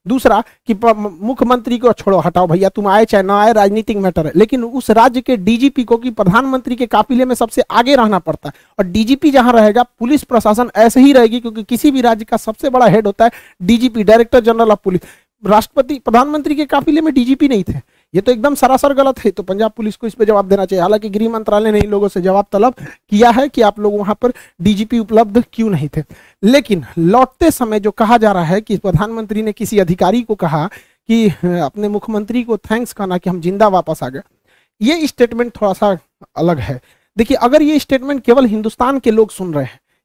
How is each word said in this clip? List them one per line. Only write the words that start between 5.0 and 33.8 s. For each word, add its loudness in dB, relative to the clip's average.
के -2
डीजीपी 0
को 0
कि -6
प्रधानमंत्री -2
के -2
काफिले 0
में -2
सबसे -2
आगे 2
रहना 2
पड़ता -8
है, -12
और 0
डीजीपी 0
जहां 4
रहेगा, 4
पुलिस -2
प्रशासन 0
ऐसे 4
ही 8
रहेगी, 4
क्योंकि -10
किसी 0
भी -2
राज्य 0
का -4
सबसे -6
बड़ा 4
हेड 4
होता 0
है 4
डीजीपी, 0
डायरेक्टर 4
जनरल 2
of -6
पुलिस, -2
राष्ट्रपति, 0
प्रधानमंत्री 0
के -2
काफिले 0
में -2
डीजीपी 2
नहीं 0
थे। -10
ये 2
तो 0
एकदम 0
सरासर 2
गलत 0
है, 0
तो -10
पंजाब -2
पुलिस -8
को -12
इस -8
पे -2
जवाब 2
देना 2
चाहिए। -2
हालांकि 0
गृह -2
मंत्रालय 0
ने 2
इन -4
लोगों -2
से -4
जवाब 0
तलब 0
किया 4
है 0
कि -2
आप 0
लोग -2
वहां -4
पर -2
डीजीपी 0
उपलब्ध 0
क्यों -2
नहीं -2
थे। -4
लेकिन 0
लौटते 2
समय -4
जो -2
कहा 2
जा 2
रहा -2
है 0
कि -4
प्रधानमंत्री -4
ने -4
किसी -2
अधिकारी 0
को -4
कहा -4
कि, 2
अ, -4
अपने -4
मुख्यमंत्री -6
को -4
थैंक्स -6
कहना -6
कि -4
हम -6
जिंदा 0
वापस -2